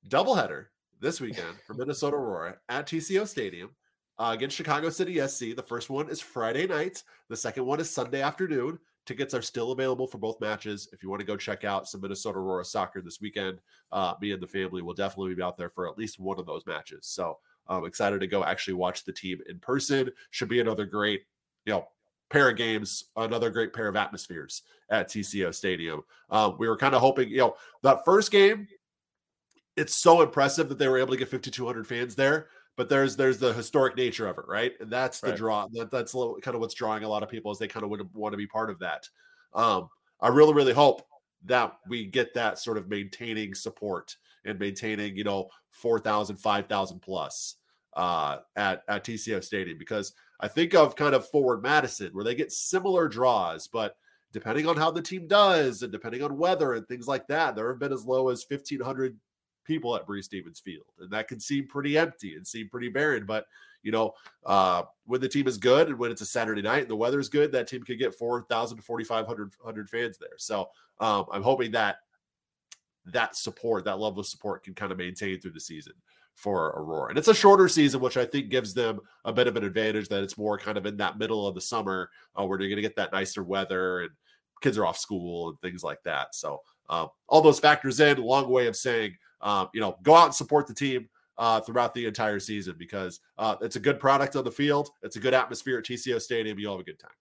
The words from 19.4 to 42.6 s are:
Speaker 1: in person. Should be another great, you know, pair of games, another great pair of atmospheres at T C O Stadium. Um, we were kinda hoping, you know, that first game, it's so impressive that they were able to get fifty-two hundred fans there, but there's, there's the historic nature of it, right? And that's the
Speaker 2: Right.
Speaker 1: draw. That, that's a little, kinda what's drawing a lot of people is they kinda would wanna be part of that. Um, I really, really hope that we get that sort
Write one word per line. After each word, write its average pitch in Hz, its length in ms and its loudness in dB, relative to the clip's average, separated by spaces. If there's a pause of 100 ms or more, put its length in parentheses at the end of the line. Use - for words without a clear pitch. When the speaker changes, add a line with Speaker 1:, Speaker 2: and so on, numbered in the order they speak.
Speaker 1:
in 90 120 -16
person. 131 500 0 (180)
Should 110 220 -6
be 120 100 4
another 107 240 0
great, 104 380 -2 (420)
you 107 80 -2
know, 90 160 -2 (400)
pair 139 220 6
of 110 60 -2
games, 110 480 -2 (120)
another 113 320 0
great 110 240 -2
pair 110 160 -4
of 98 80 -2
atmospheres 90 680 -6 (280)
at 107 180 2
T 107 140 -6
C 98 240 -2
O 82 60 -2
Stadium. 82 500 -4 (260)
Um, 104 300 2
we 113 100 -2
were 110 80 0
kinda 135 220 4
hoping, 131 320 4
you 120 80 -2
know, 120 180 4 (260)
that 131 220 6
first 202 260 6
game, 202 380 6 (1080)
it's 151 200 2
so 170 260 10
impressive 139 480 4
that 135 80 -6
they 135 120 2
were 131 100 4
able 127 140 2
to 131 60 0
get 127 100 -2
fifty-two 127 360 -6
hundred 113 220 -6
fans 120 280 -4
there, 143 340 2 (280)
but 123 120 -2
there's, 135 280 4
there's 131 220 4
the 120 140 4
historic 123 440 2
nature 117 300 -2
of 92 120 -6
it, - 100 -14
right? 117 320 -2
And 107 100 -12
that's 123 300 -2
the 104 80 -2
Speaker 2:
Right. - 80 -2
Speaker 1:
draw. 107 360 -2
That, 117 180 -8
that's 120 240 -4
a 127 40 -2
little, 117 180 -2
kinda 120 220 -6
what's 113 160 -4
drawing 107 300 -2
a 107 40 -4
lot 107 140 0
of 104 60 -8
people 107 240 -8
is 101 60 -8
they 110 100 -6
kinda 104 180 -8
would 98 280 -8
wanna 104 240 -6
be 104 80 -6
part 110 240 -4
of 90 80 -12
that. 87 280 -8 (460)
Um, 101 380 2 (300)
I 113 80 4
really, 147 260 10
really 135 180 6
hope 139 300 6 (420)
that 117 320 2 (100)
we 113 200 -6
get 117 260 -2
that 113 260 0
sort 110 200 -4